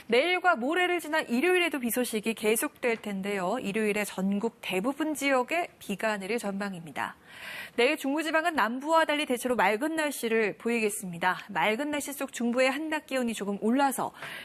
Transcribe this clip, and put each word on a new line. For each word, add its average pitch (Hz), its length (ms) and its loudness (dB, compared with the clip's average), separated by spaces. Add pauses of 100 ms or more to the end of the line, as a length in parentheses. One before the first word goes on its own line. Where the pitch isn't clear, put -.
내일과 349 500 4
모레를 349 440 2
지나 311 220 0
일요일에도 320 580 2
비 240 100 -2
소식이 226 460 0
계속될 220 640 0
텐데요. 202 640 -2
일요일에 208 460 0
전국 202 560 -2
대부분 269 540 -2
지역에 277 540 0 (100)
비가 208 380 -2
내릴 196 200 -4
전망입니다. 190 800 -6 (600)
내일 277 220 4
중부지방은 311 560 0
남부와 277 520 2
달리 302 200 0
대체로 247 300 0
맑은 214 400 2
날씨를 226 640 0
보이겠습니다. 190 880 -2
맑은 214 400 0
날씨 294 240 -4
속 269 180 -6
중부의 240 380 2
한낮 302 380 -4
기온이 247 260 0
조금 202 260 -4
올라서 247 540 2 (320)